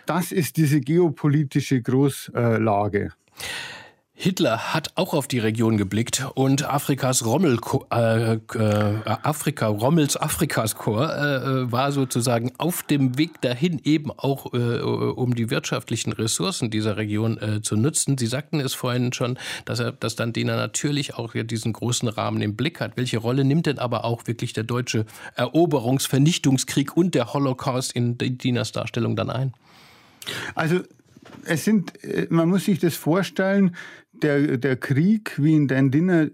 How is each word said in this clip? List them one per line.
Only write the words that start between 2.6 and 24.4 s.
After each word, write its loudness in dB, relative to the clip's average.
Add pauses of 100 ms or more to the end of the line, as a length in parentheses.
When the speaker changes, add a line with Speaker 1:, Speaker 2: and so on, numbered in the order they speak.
Speaker 2:
Hitler 0
hat -4
auch 0
auf 0
die 0
Region 2
geblickt -2 (120)
und 2
Afrikas 0
Rommel, 4 (320)
äh, 2
äh, -2 (640)
Afrika, -2
Rommels 2
Afrikas -2
Korps, -2
äh, -4
äh, -2
war 0
sozusagen 0
auf -2
dem 2
Weg -2
dahin, 0
eben 0
auch, -4
äh, 0
um -2
die -2
wirtschaftlichen -4
Ressourcen -2
dieser -2
Region, -2
äh, -2
zu -4
nutzen. 0
Sie -2
sagten -4
es -4
vorhin -2
schon, -4 (280)
dass -6
er, -2
dass -6
Dan -4
Diener -2
natürlich -4
auch -8
hier -4
diesen -4
großen -2
Rahmen -2
im -2
Blick -4
hat. -4
Welche -2
Rolle 0
nimmt 2
denn -2
aber -2
auch -4
wirklich -6